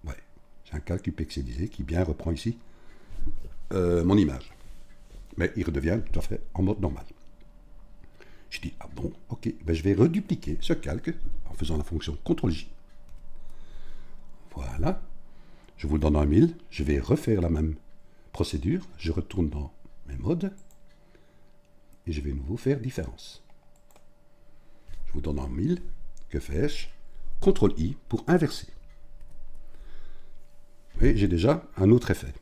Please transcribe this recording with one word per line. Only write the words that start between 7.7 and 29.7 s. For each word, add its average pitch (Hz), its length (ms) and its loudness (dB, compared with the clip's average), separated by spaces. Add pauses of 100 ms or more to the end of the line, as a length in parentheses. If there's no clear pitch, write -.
Je - 100 -10
dis, - 180 -8
ah - 160 -10
bon, - 160 -4 (180)
ok, - 220 -4 (120)
ben 82 100 2
je 80 80 0
vais 98 140 6
redupliquer 165 680 2
ce - 120 4
calque 135 420 -2 (340)
en - 60 -2
faisant 76 220 0
la 76 60 0
fonction 78 400 -4
contrôle - 280 2
J. - 180 -4 (1800)
Voilà, 69 480 0 (760)
je 76 100 -4
vous 76 80 2
le 76 60 4
donne 76 140 6
en 76 120 4
mille, 131 280 6 (140)
je - 140 -4
vais 71 160 2
refaire - 420 2
la 85 80 2
même 78 240 2 (600)
procédure, 120 520 0 (140)
je 82 120 -4
retourne 82 380 0
dans 73 240 -6 (440)
mode. 175 360 -2 (1500)
Et 87 40 -4
je 76 100 -2
vais 69 100 -4
à 67 40 -2
nouveau 71 220 -4
faire 135 220 0
différence. - 640 -8 (1600)
Je - 60 4
vous 76 80 4
donne 73 180 0
en 67 80 -4
mille. 110 340 0 (480)
Que 73 100 -2
fais-je ? - 480 0 (520)
Contrôle - 380 8
I 87 200 0 (100)
pour - 200 -2
inverser. 160 400 4 (2250)